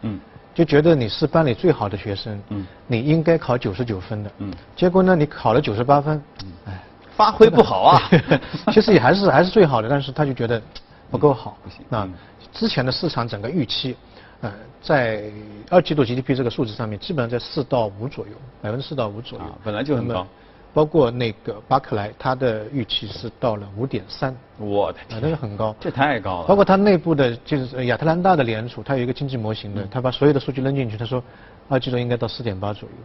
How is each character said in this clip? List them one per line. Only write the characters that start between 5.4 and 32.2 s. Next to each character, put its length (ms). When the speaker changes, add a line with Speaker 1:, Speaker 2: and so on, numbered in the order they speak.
Speaker 2:
了 80
九 140
十 80
八 180
分， 220
Speaker 1:
嗯。 80
Speaker 2:
哎。 140
Speaker 1:
发 160
挥 180
不 100
好 220
啊。 200
Speaker 2:
<laughs> 340
其 80
实 140
也 60
还 120
是， 160
还 140
是 80
最 160
好 160
的， 60
但 120
是 120
他 120
就 80
觉 140
得 160
不 80
够 160
好。 300
Speaker 1:
嗯， 0
不 60
行。 180
Speaker 2:
那 160
Speaker 1:
嗯。 80
Speaker 2:
之 160
前 180
的 60
市 160
场 180
整 160
个 80
预 160
期， 300
呃， 100
在 440
二 120
季 100
度 120
G 100
D 80
P 140
这 80
个 60
数 140
字 80
上 160
面， 120
基 120
本 80
上 80
在 80
四 280
到 340
五 80
左 200
右， 60
百 80
分 100
之 60
四 80
到 140
五 120
左 200
右。 40
Speaker 1:
啊， 200
本 100
来 80
就 140
很 100
高。 80
Speaker 2:
那 60
么 80
包 100
括 240
那 220
个 100
巴 100
克 160
莱， 240
他 160
的 380
预 120
期 220
是 320
到 160
了 100
五 100
点 220
三。 280
Speaker 1:
我 340
的 60
天。 80
Speaker 2:
啊， 60
那 80
个 60
很 200
高。 220
Speaker 1:
这 100
太 300
高 220
了。 80
Speaker 2:
包 80
括 80
他 100
内 240
部 160
的， 180
就 200
是 220
亚 100
特 80
兰 160
大 140
的 80
联 260
储， 140
它 140
有 80
一 20
个 60
经 160
济 80
模 180
型 180
的， 100
Speaker 1:
嗯。 60
Speaker 2:
他 120
把 100
所 160
有 80
的 60
数 100
据 100
扔 140
进 160
去， 60
他 80
说 180
二 100
季 140
度 40
应 120
该 80
到 100